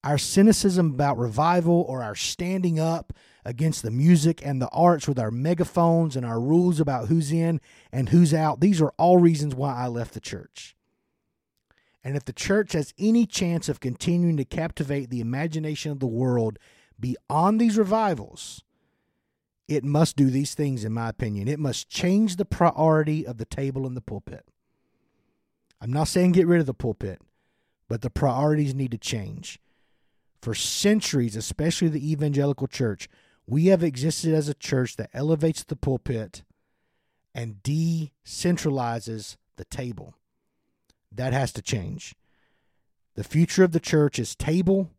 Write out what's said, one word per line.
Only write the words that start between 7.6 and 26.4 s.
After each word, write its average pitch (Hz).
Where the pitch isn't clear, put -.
and 120
who's 160
out, 156
these 185
are 143
all 180
reasons 151
why 131
I 123
left 117
the 107
church. -
And 135
if 143
the 117
church 196
has 151
any 226
chance 170
of -
continuing 170
to 135
captivate 143
the 123
imagination 151
of 139
the 131
world 117
beyond 160
these 220
revivals, 196
it 147
must 147
do 139
these 135
things, 131
in 110
my 113
opinion. 107
It 147
must 139
change 185
the 196
priority 156
of 120
the 110
table 135
and 127
the 117
pulpit. 95
I'm 113
not 151
saying 180
get 175